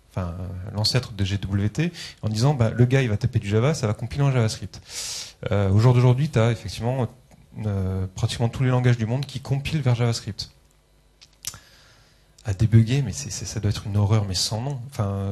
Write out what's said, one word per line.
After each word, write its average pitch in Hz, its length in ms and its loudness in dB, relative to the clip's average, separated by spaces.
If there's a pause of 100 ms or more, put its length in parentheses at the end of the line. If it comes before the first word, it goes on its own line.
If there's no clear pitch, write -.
(120)
enfin, 87 280 -6
euh, 92 80 -8 (280)
l'ancêtre 110 380 0
de 98 120 0
G 98 140 -2
W 98 300 0
T, 170 220 -2 (300)
en 107 80 -4
disant, 113 240 2
bah, 117 160 2
le 117 160 4
gars, 135 160 4
il 120 80 0
va 104 80 0
taper - 220 -2
du 98 100 -2
Java, 117 240 2
ça 117 140 -2
va 107 80 0
compiler 143 260 -6
en 139 100 4
JavaScript. 110 500 -2 (720)
Euh, 98 160 2
au 98 100 6
jour 123 140 8
d'aujourd'hui, 127 340 6
t'as 117 240 2
effectivement, 117 560 -4 (580)
euh, 95 480 -2
pratiquement 117 360 -2
tous 135 140 -2
les 127 60 4
langages 123 280 4
du 113 80 -2
monde 123 200 -2
qui - 140 -10
compilent 139 400 -4
vers 123 160 2
JavaScript. 117 560 -4 (1900)
À 101 100 -2
débugger, 113 500 4
mais 95 100 -4
c'est, - 180 -10
c'est, - 140 -10
ça - 160 -8
doit 101 80 0
être - 160 -4
une 101 100 -6
horreur, 104 320 4
mais 92 80 -4
sans 107 240 -2
nom. 131 300 -6
Enfin, 98 420 -4